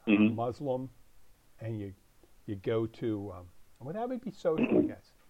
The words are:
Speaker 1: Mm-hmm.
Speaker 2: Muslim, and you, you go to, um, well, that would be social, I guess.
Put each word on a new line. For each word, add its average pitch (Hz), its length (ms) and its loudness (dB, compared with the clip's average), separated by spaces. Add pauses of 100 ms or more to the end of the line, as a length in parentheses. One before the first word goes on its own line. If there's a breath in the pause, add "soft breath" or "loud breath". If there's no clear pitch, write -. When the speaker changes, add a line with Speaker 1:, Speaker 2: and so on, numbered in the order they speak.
Speaker 1:
Mm-hmm. 107 300 6
Speaker 2:
Muslim, 127 520 -2 (720)
and 113 180 -4
you, 98 140 -6 (540)
you 107 100 -4
go 113 300 0
to, 107 500 -4
um, 87 100 -14 (320)
well, 135 140 -10
that 226 160 -4
would 254 140 -6
be 196 80 -6
social, - 480 2
I - 40 6
guess. - 300 -4 (180)